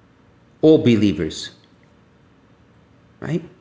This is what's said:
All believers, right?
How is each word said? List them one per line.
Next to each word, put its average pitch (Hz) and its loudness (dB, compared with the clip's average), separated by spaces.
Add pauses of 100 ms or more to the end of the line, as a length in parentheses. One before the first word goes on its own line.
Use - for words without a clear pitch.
(600)
All 156 6
believers, 98 -2 (1700)
right? 165 -8 (180)